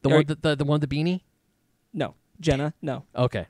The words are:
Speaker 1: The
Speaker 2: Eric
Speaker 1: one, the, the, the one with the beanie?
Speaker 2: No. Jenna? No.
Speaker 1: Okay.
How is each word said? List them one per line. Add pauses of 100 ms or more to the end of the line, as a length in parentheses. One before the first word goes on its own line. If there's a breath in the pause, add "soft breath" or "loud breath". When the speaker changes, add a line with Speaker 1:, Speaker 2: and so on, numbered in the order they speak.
Speaker 1:
The
Speaker 2:
Eric
Speaker 1:
one,
the,
the,
the
one
with
the
beanie? (680)
Speaker 2:
No. (260)
Jenna?
No. (120)
Speaker 1:
Okay.